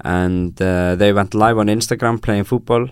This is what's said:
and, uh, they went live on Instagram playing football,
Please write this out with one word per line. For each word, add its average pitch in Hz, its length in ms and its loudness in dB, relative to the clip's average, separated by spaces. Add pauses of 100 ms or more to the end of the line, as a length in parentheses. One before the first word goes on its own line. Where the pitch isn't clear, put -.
and, 90 580 -2
uh, 90 340 0
they 101 180 4
went 98 220 -2
live 110 240 4
on 107 80 2
Instagram 117 540 -2
playing 101 240 -2
football, 120 460 -2